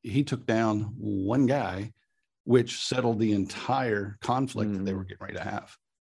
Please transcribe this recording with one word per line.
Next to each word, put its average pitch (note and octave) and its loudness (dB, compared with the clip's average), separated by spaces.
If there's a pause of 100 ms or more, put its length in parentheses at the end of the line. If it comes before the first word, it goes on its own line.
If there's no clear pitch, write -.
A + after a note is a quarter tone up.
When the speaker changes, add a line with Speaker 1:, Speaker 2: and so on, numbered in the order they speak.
Speaker 1:
he A#2+ 0
took - -4
down A2 0
one G#2+ 2
guy, A2 -2 (520)
which A#2+ 4
settled A#2+ 0
the A2 4
entire G#2 0
conflict B2 0
that G2 -2
they F#2+ -2
were F#2+ -6
Speaker 2:
Mm. F#2 -14
Speaker 1:
getting F#2 -14
ready - -8
to - -6
have. - -8 (340)